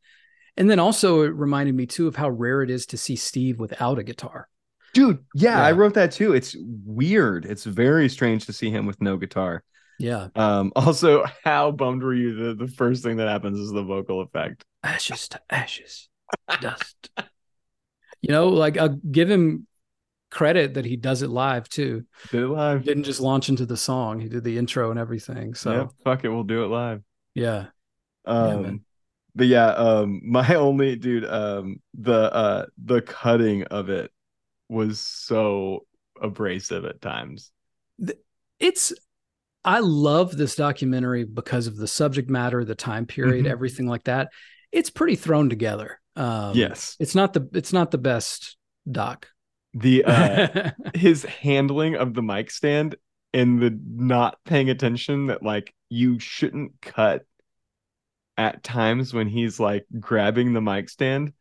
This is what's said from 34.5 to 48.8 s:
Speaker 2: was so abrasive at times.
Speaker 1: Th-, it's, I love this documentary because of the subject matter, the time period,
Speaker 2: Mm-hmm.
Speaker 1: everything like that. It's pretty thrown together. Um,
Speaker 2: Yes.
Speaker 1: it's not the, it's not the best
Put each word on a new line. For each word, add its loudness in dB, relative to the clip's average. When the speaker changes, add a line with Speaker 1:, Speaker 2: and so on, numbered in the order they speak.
Speaker 2:
was -2
so -4
abrasive -6
at -12
times. -12
Speaker 1:
Th-, -8
it's, 0
I 2
love 2
this -2
documentary 0
because -4
of -10
the -6
subject -2
matter, 0
the -6
time -6
period, 0
Speaker 2:
Mm-hmm. 0
Speaker 1:
everything -4
like -4
that. -2
It's 0
pretty 0
thrown 2
together. -6
Um, -4
Speaker 2:
Yes. -4
Speaker 1:
it's -2
not 4
the, 0
it's -6
not 2
the 0
best -4